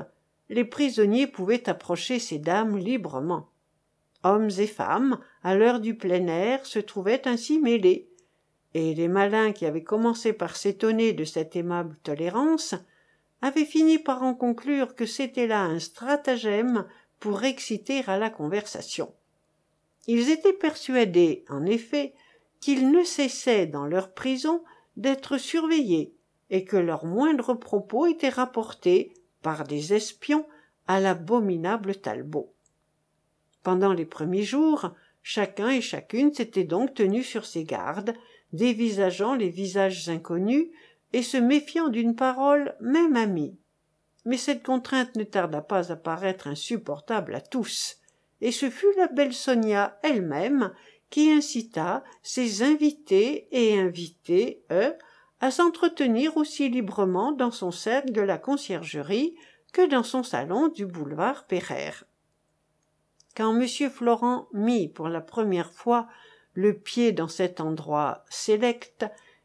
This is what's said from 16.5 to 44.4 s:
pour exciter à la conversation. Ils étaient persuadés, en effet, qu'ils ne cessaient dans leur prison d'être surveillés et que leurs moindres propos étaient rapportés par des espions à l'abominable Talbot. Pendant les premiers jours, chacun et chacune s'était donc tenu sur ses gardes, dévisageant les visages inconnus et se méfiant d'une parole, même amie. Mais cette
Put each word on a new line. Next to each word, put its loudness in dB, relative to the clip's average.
pour -4
exciter -2
à 0
la 0
conversation. -6
Ils 2
étaient 4
persuadés, 2
en -6
effet, -2
qu'ils 2
ne 6
cessaient 0
dans -4
leur -2
prison -2
d'être -2
surveillés 0
et 0
que -2
leurs 0
moindres 0
propos -2
étaient 0
rapportés 0
par -4
des -4
espions 0
à 2
l'abominable 0
Talbot. -8
Pendant 2
les -2
premiers -4
jours, 0
chacun -4
et 2
chacune 0
s'était -2
donc 0
tenu 2
sur -8
ses -8
gardes, -6
dévisageant 0
les 0
visages -2
inconnus 0
et 0
se -4
méfiant 2
d'une 0
parole, 2
même 4
amie. 0
Mais -2
cette -2